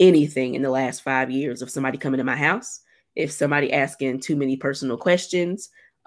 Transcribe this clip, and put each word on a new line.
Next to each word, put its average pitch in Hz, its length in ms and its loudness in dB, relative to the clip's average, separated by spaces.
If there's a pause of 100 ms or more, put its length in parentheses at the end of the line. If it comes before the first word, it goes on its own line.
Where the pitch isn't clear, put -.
anything 147 540 6
in 127 80 -2
the 135 80 0
last 127 320 -2
five 131 280 0
years 131 320 -4
of 120 80 -10
somebody 135 280 -2
coming 135 200 -2
to 123 60 -2
my 127 100 -2
house, 160 460 -2 (340)
if 151 160 -4
somebody 143 420 0
asking 135 480 -2
too 156 140 -4
many 135 220 0
personal 135 400 -4
questions. 180 720 -2 (380)